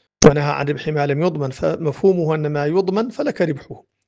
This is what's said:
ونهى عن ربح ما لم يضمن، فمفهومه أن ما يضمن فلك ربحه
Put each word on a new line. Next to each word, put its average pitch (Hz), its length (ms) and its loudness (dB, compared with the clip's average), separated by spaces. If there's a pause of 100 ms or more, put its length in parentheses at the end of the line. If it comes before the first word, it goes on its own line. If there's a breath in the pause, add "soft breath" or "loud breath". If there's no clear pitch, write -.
(260)
ونهى 147 260 4
عن 139 160 -4
ربح 143 200 -6
ما 151 180 -2
لم 143 160 0
يضمن، 151 280 -2
فمفهومه 160 840 0
أن 151 120 -2
ما 147 200 -2
يضمن 190 420 0
فلك 277 340 -4
ربحه 151 420 -6 (240)